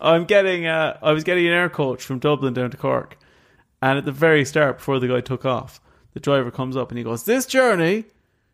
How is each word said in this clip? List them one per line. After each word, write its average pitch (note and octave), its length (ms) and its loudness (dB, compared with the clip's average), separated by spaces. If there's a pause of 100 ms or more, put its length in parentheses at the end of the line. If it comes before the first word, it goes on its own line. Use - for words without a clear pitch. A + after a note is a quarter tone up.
I'm E3+ 240 4
getting, F#3+ 400 2
uh, D#3+ 380 -2
I D#3 80 4
was D#3 120 0
getting F3 220 2
an E3+ 80 2
air F3 160 2
coach C3+ 340 -4
from C3 140 -6
Dublin C3+ 380 0
down B2 160 -4
to - 60 -14
Cork. - 380 -4 (640)
And C3+ 200 0
at C3+ 60 -6
the C#3+ 60 -4
very D3+ 320 4
start, C#3+ 360 0
before C3+ 200 -2
the B2 80 -2
guy B2 140 0
took B2 240 -6
off, B2 340 -6 (340)
the - 60 -12
driver C3+ 320 0
comes C3 240 -6
up B2 160 -6
and A#2+ 60 -8
he A#2 80 -8
goes, A2+ 180 -6
"This B3 220 0
journey A3 580 2 (500)